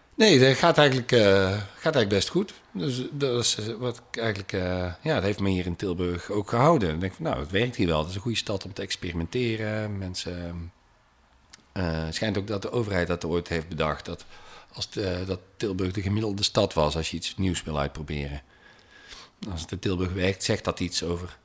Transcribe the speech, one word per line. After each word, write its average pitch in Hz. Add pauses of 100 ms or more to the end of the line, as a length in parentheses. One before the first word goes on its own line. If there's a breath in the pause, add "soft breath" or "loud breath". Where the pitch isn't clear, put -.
(160)
Nee, 196
dat 131
gaat 170
eigenlijk, 131
eh, 120 (300)
gaat 104
eigenlijk 110
best 98
goed. 196 (180)
Dus 139 (100)
dat 135
is, -
eh, 110
wat 120 (100)
ik -
eigenlijk, 104
eh, 90
ja, 156
dat 98
heeft 101
me 98
hier 90
in 87
Tilburg 87
ook 104
gehouden. 120
Ik 82
denk 92
van, -
nou, 95
het 73
werkt 117
hier 98
wel. 78
Het 78
is 95
een 101
goede 117
stad -
om 95
te -
experimenteren. 107
Mensen, 87 (1000)
eh, 95 (220)
het 78
schijnt 107
ook 101
dat 101
de -
overheid 101
dat 87
ooit 85
heeft 82
bedacht, 78
dat 87 (480 loud breath)
als -
de, 92
dat 92 (180)
Tilburg 95
de 98
gemiddelde 101
stad -
was 76
als 80
je 82
iets -
nieuws 92
wil 76
uitproberen. 73 (1120 loud breath)
Als 80
het -
in 92
Tilburg 92
werkt, 95
zegt 110
dat -
iets -
over 87